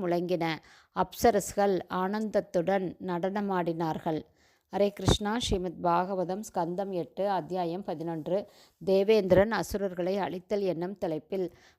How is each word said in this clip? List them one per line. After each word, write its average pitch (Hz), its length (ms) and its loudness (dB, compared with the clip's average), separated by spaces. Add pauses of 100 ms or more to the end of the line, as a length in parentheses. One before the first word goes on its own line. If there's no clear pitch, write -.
முழங்கின. 170 560 0 (360)
அப்சரஸ்கள் 202 840 2 (100)
ஆனந்தத்துடன் 190 1040 0 (120)
நடனமாடினார்கள். 175 1160 -2 (500)
ஹரே 196 160 2
கிருஷ்ணா. 202 480 0
ஸ்ரீமத் 180 460 -2
பாகவதம் 185 600 0 (120)
ஸ்கந்தம் 180 360 -2
எட்டு, 185 400 -2
அத்தியாயம் 175 520 -2
பதினொன்று, 165 680 -4 (360)
தேவேந்திரன் 196 640 6
அசுரர்களை 190 680 -2
அழித்தல் 185 420 -4
என்னும் 185 380 -2
தலைப்பில் 175 580 -4 (220)